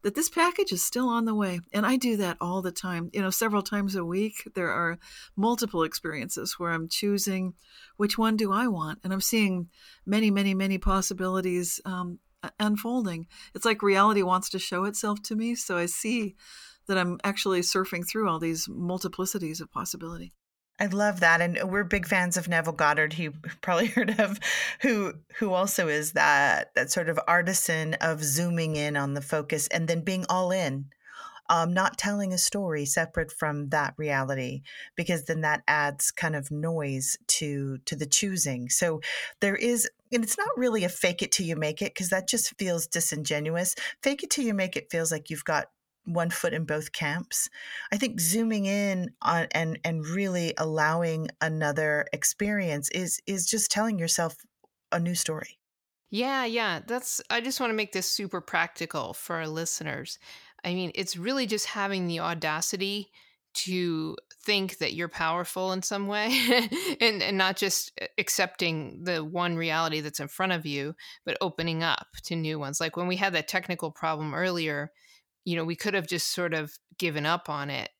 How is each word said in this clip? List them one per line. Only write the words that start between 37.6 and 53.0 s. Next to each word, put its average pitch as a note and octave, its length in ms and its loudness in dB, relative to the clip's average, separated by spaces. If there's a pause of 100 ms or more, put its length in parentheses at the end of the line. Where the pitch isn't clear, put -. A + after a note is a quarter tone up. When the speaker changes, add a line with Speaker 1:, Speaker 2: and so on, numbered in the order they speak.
Speaker 2:
to D#3 100 -4
the C#3+ 100 -4
choosing. C#3+ 600 0
So D#3+ 320 2 (400)
there G3+ 160 2
is, A#3+ 320 2 (240)
and A#3+ 100 2
it's A3 160 -2
not G#4 180 0
really A3+ 280 2
a F3 40 0
fake F3 340 0
it - 100 0
till F3 140 0
you E3 100 -2
make D#3 260 -2
it, G3 120 -4
'cause F3+ 160 -4
that F#3+ 180 0
just - 300 -2
feels F3 280 0
disingenuous. D#3 880 -2 (280)
Fake C#4 200 0
it - 80 -8
till C#4 140 0
you A3 100 0
make F#3 220 -2
it - 140 -6
feels E3 200 0
like D#3 200 -6
you've D3+ 140 -8
got D3+ 240 0 (360)
one E3+ 260 0
foot - 240 -2
in D#3+ 100 -2
both D3+ 280 -4
camps. - 580 -4 (420)
I G#3 60 0
think B3+ 200 0
zooming G#3 460 2
in G3 460 2 (100)
on, E3 320 4
and, D#3+ 320 0
and E3 220 0
really F3+ 500 0
allowing D#3+ 720 2 (140)
another D3+ 720 2
experience F3+ 760 0
is, F3+ 360 -2